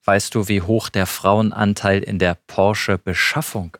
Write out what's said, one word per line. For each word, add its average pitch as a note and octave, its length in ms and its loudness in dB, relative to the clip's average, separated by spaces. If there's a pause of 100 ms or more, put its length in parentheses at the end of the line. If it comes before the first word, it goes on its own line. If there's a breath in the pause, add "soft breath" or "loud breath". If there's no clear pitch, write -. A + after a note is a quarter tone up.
Weißt G2+ 300 0
du, G#2 140 -2
wie G2 140 0
hoch A2 260 0
der F#2+ 180 0
Frauenanteil G2+ 960 2
in G2+ 160 -4
der F2 180 2 (120)
Porsche-Beschaffung F#2+ 1300 -2